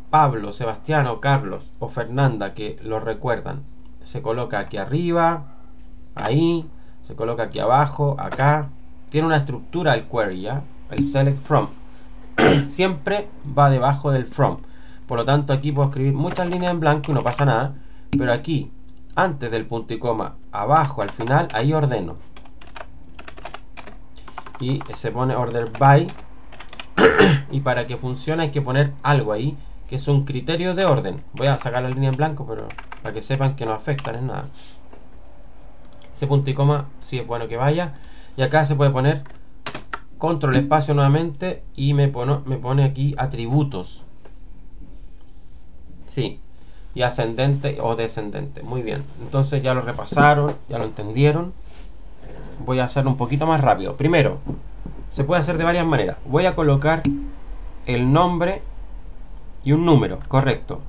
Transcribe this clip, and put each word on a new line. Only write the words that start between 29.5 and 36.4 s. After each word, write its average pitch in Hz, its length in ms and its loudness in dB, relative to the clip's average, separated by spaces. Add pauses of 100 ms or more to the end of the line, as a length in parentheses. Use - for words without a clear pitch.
que 127 100 -6
es - 100 -4
un 139 180 6
criterio 165 480 0
de 190 120 2
orden. 107 380 2 (100)
Voy 135 140 0
a 135 100 4
sacar 123 260 -2
la 127 60 -2
línea 135 200 2
en 131 80 0
blanco, 143 300 0
pero 110 200 -6 (340)
para 110 120 -6
que 110 80 -6
sepan 135 340 0
que 123 100 -4
no 110 80 0
afectan 120 420 -4
en 127 120 -4
nada. 104 180 -4 (1700)
Ese - 140 -2
punto 139 220 2